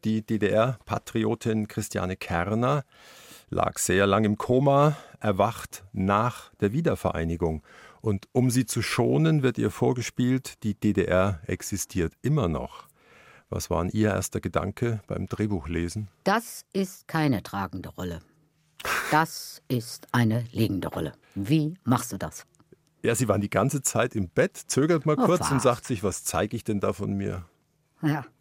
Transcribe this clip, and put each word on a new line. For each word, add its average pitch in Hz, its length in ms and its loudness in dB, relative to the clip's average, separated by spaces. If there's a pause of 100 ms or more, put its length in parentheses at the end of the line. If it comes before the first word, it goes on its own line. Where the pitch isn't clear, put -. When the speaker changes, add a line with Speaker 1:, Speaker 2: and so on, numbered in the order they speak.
Speaker 1:
die 110 180 0
D-D-R-Patriotin 110 1500 0
Christiane 95 480 -4
Kerner 110 680 0 (640)
lag - 260 0
sehr 95 300 2
lang 101 180 4
im 104 140 2
Koma, 139 580 4 (240)
erwacht 104 720 0
nach 101 680 0
der 101 120 2
Wiedervereinigung. 85 880 -2 (380)
Und 107 320 -2
um 127 180 4
sie 123 140 2
zu - 160 -4
schonen, 139 640 2
wird 123 160 0
ihr 110 120 2
vorgespielt, 123 920 0
die 107 120 0
D 104 200 2
D 95 100 4
R 90 420 2
existiert - 760 -4
immer 127 260 2
noch. - 400 -6 (640)
Was - 180 -6
war 82 240 0
ihr 107 160 2
erster 98 320 -2
Gedanke 104 680 -4
beim 95 200 -4
Drehbuchlesen? 90 800 -4 (160)
Speaker 2:
Das 220 480 -2
ist - 340 -6
keine 143 360 0
tragende 95 480 -8
Rolle. 85 300 -10 (920)
Das - 580 0
ist - 420 -6
eine 117 420 2
liegende 98 360 0
Rolle. 80 240 -6 (220)
Wie 151 400 0 (100)
machst - 280 0
du 101 40 -8
das? - 300 -10 (560)
Speaker 1:
Ja, 113 120 2
Sie 120 140 0
waren 104 120 4
die 101 100 -2
ganze 135 320 0
Zeit 123 320 0
im 98 140 -2
Bett, 147 280 0
zögert 156 500 0
mal 151 100 2
Speaker 2:
Oh, 254 80 2
Speaker 1:
kurz 180 260 2
und 143 60 2
Speaker 2:
was? 120 60 2
Speaker 1:
sagt 120 220 2
sich, 110 180 -4
„Was 95 220 -2
zeige 101 320 -2
ich 110 80 -8
denn 104 160 -2
da 98 120 0
von 101 220 -4
mir?“ 98 300 -4 (560)
Speaker 2:
Ja. 147 240 -2 (160)